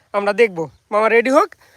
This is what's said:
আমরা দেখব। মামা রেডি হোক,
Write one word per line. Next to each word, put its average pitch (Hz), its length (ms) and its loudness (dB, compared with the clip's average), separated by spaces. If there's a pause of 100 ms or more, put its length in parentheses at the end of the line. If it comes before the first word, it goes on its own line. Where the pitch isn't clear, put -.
(120)
আমরা 202 200 -2
দেখব। 185 360 -2 (220)
মামা 214 180 0
রেডি 233 220 2
হোক, 330 240 2 (220)